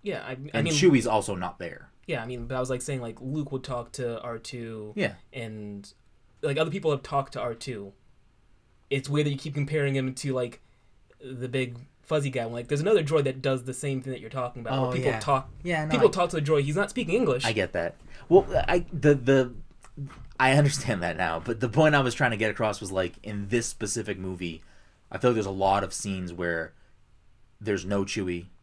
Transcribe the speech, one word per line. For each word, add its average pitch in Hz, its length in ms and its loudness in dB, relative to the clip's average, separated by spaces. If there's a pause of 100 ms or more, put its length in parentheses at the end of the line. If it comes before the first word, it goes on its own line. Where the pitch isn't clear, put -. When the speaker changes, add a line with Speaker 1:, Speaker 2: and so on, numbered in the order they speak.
Speaker 1:
Yeah, 190 220 -6
I, 123 80 -10
I 131 40 -8 (180)
Speaker 2:
And 113 100 2
Speaker 1:
mean, 165 100 0
Speaker 2:
Chewie's 147 320 8
also 107 300 2
not 87 240 -6
there. - 300 -12 (160)
Speaker 1:
Yeah, 131 160 -4
I 113 40 -6
mean, 120 200 -8
but 131 100 -4
I 127 40 -2
was, 127 100 -2
like, 127 120 -2
saying, 135 200 -4
like, 113 180 -10
Luke 139 320 -6
would 131 100 -6
talk 120 300 -8
to 117 300 -6
R 117 160 -8
two. 110 580 -10
Speaker 2:
Yeah. 110 180 -2 (180)
Speaker 1:
And, 107 600 -10 (500)
like, 143 160 0
other 156 120 0
people 165 200 -2
have 135 140 -2
talked 139 300 -2
to 123 60 -6
R 120 140 -4
two. 101 380 -10 (960)
It's 135 200 -2
weird 147 180 2
that 147 40 2
you 139 60 -2
keep 143 180 -8
comparing 143 400 0
him 131 200 -2
to, 135 180 -4
like, 127 280 -2 (640)
the 127 260 -10
big 123 280 -2 (260)
fuzzy 143 280 0
guy. 123 160 -2
Like, 120 200 -6
there's 147 140 0
another 180 240 4
droid 147 200 4
that 131 180 -2
does 131 220 0
the 131 100 -6
same 135 260 -4
thing 131 120 -8
that - 80 -8
you're 110 100 -12
talking 127 320 -6
about, 131 180 -2
where 127 100 2
Speaker 2:
Oh, - 20 -2
Speaker 1:
people 127 200 2
Speaker 2:
yeah. 110 80 -2
Speaker 1:
talk, 135 300 0 (120)
Speaker 2:
Yeah, 165 220 0
no, 156 80 -2
Speaker 1:
people 240 160 8
Speaker 2:
I - 20 10
Speaker 1:
talk 175 200 2
to 180 100 -2
the - 20 -2
droid. 143 220 4
He's 147 100 -2
not 202 160 0
speaking 170 240 -2
English. 139 300 2
Speaker 2:
I 113 80 2
get 101 220 0
that. 85 200 -2 (340)
Well, 190 160 10 (220)
I, 175 260 2
the, 147 220 6
the, 131 380 4 (880)
I 135 140 8
understand 139 500 4
that 82 120 -2
now, 82 220 0
but 107 220 -4
the 127 80 0
point 151 260 6
I 143 60 6
was 127 140 0
trying 123 180 2
to 107 40 -2
get 107 140 2
across 104 300 -2
was, 95 100 -8
like, 92 320 -2
in 101 260 -8
this 117 180 2
specific 101 520 -4
movie, 92 440 -6 (500)
I 95 60 -8
feel 123 120 6
like 120 60 2
there's 104 100 0
a 98 60 -4
lot 98 320 4
of - 100 -8
scenes 92 380 -6
where 85 400 -4 (880)
there's 101 240 -2
no 98 200 0
Chewie 90 420 -4 (160)